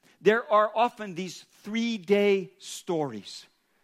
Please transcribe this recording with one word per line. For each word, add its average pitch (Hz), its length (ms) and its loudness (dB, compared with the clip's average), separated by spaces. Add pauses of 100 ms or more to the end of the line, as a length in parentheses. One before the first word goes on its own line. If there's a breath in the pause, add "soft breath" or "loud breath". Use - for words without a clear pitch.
(240 soft breath)
There 220 280 2
are 214 240 6
often 214 400 -2
these 180 300 -10 (180)
three-day 202 960 0
stories. - 880 -8 (360)